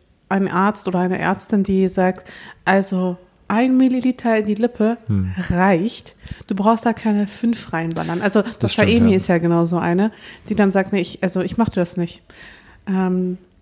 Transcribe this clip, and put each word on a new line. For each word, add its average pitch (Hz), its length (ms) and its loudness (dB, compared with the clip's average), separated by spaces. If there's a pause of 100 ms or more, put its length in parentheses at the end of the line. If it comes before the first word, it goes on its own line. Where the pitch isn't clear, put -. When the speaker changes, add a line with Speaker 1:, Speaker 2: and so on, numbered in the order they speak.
(300)
Speaker 1:
einen 196 180 0
Arzt 196 400 0
oder 180 120 0
eine 185 200 0
Ärztin, 196 440 0
die 190 260 2
sagt, 185 380 0 (380)
also 185 520 0 (300)
ein 254 280 2
Milliliter 254 600 2
in 214 80 0
die 208 100 -2
Lippe 226 420 0 (120)
Speaker 2:
Hm. 95 220 0 (180)
Speaker 1:
reicht. 180 680 0 (320)
Du 202 80 -4
brauchst 214 300 2
da 233 80 2
keine 208 340 0
fünf - 460 -4
reinballern. 165 480 -4
Also 208 220 2
Speaker 2:
Das 233 160 -10
Speaker 1:
Dr. - 100 0
Speaker 2:
stimmt, 208 220 2
Speaker 1:
Emi 233 200 4
Speaker 2:
ja. 190 60 4
Speaker 1:
ist 190 100 -2
ja 175 120 2
genau 170 260 2
so 170 120 0
eine, 175 340 0 (360)
die 208 80 -4
dann 196 160 4
sagt, 190 220 0
nee, 190 80 0
ich, - 200 -8
also 185 200 -2
ich - 160 -6
mach 226 100 2
dir - 140 -2
das - 160 -4
nicht. 170 260 -6 (640)
Ähm, 185 500 -2 (240)